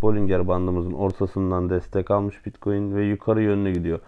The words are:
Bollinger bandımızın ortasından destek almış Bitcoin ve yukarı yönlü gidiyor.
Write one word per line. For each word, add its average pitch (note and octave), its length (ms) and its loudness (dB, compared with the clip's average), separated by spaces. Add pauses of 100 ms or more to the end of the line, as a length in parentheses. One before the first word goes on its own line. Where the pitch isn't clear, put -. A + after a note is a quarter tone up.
Bollinger G2 460 4
bandımızın F2+ 440 0
ortasından F#2 800 -2
destek F#2 400 -2
almış G2+ 360 -2
Bitcoin G2+ 480 -4
ve G#2 100 0
yukarı G#2+ 380 0
yönlü G2+ 280 0
gidiyor. E2+ 380 -2